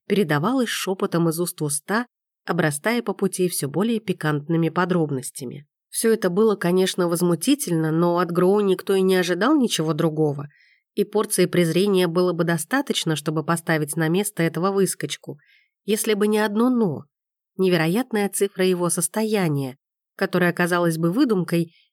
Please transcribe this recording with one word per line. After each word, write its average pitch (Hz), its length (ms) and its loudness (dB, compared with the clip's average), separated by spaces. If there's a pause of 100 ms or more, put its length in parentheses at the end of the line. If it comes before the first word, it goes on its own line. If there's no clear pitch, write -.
передавалась 196 600 0
шёпотом 185 600 -2
из 160 100 -2
уст 175 220 -6
в 151 40 -2
уста, 196 420 -4 (380)
обрастая 175 580 -2
по 208 100 -4
пути 185 360 -2
всё 151 200 -4
более 214 320 -2
пикантными 160 680 -2
подробностями. 147 1000 -4 (240)
Всё - 180 0
это 208 200 2
было, 202 260 2
конечно, 185 500 0
возмутительно, 170 880 0
но 170 240 2
от 175 160 0
Гроу 185 280 4
никто 190 340 0
и 190 80 2
не 185 120 4
ожидал 185 400 2
ничего 170 380 0
другого, 151 560 0 (460)
и 208 100 0
порции 208 400 0
презрения 175 640 2
было 180 240 2
бы 170 120 -2
достаточно, 170 720 -2
чтобы 156 300 -4
поставить 160 500 -2
на 160 140 0
место 180 340 0
этого 165 300 0
выскочку, 165 640 -2 (460)
если 214 300 -2
бы 208 140 2
не 214 100 2
одно 214 320 2
«но». 208 340 0 (540)
Невероятная 190 720 0
цифра 196 340 -2
его 175 240 2
состояния, 170 880 -2 (400)
которая 185 320 0
оказалась 175 480 0
бы 165 160 0
выдумкой, 185 640 0 (180)